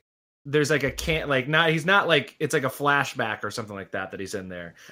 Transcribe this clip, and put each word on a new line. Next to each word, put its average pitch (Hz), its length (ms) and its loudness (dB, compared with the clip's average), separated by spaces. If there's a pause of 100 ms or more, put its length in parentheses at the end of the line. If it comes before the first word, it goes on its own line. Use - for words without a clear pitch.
(460)
there's, 143 240 2
like, 147 140 2
a 135 80 0
can't, 160 360 -4
like, 131 200 0
not, 160 240 4
he's 160 160 0
not, 196 200 4
like, 151 320 2
it's 151 140 -2
like 143 120 2
a 131 40 2
flashback 131 760 0
or 104 60 -4
something 104 260 -8
like 95 180 -12
that 95 180 -6
that 95 80 -12
he's 95 160 -8
in 92 120 -8
there. 87 280 -12 (160)